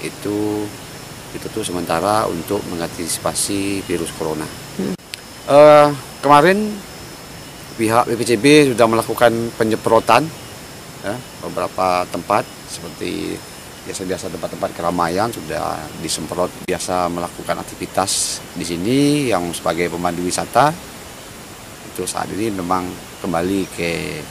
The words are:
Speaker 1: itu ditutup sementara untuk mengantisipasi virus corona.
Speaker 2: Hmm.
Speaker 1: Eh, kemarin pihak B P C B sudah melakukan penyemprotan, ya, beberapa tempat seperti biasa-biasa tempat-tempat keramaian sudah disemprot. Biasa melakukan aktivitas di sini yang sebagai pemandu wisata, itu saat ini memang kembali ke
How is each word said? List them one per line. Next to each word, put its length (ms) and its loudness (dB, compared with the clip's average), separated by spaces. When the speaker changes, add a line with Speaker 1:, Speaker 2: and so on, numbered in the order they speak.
Speaker 1:
itu 640 -2
ditutup 320 -6
sementara 640 0
untuk 400 -2
mengantisipasi 1200 -4
virus 320 -2
corona. 240 -4
Speaker 2:
Hmm. 160 -2
Speaker 1:
Eh, 400 10
kemarin 560 6
pihak 240 6
B 160 0
P 80 0
C 80 4
B 320 8
sudah 160 6
melakukan 480 4
penyemprotan, 720 4
ya, 160 -6
beberapa 720 0
tempat 320 0
seperti 720 -6
biasa-biasa 480 -6
tempat-tempat 480 -6
keramaian 560 0
sudah 480 -6
disemprot. 480 -4
Biasa 400 -2
melakukan 560 -6
aktivitas 720 -4
di 100 -6
sini 360 0
yang 240 0
sebagai 320 0
pemandu 320 -2
wisata, 480 2
itu 160 -6
saat 240 -4
ini 240 -2
memang 320 0
kembali 360 2
ke 480 -4